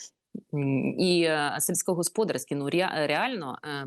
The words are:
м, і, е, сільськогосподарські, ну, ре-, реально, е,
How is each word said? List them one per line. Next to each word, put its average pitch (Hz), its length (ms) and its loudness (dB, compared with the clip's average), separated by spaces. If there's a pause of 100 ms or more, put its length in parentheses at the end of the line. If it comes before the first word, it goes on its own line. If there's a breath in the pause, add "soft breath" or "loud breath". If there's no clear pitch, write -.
(540 loud breath)
м, 139 460 0
і, 180 220 4
е, 151 380 2
сільськогосподарські, 170 960 0
ну, 143 160 -2
ре-, 165 360 2
реально, 165 580 -2
е, 143 220 -6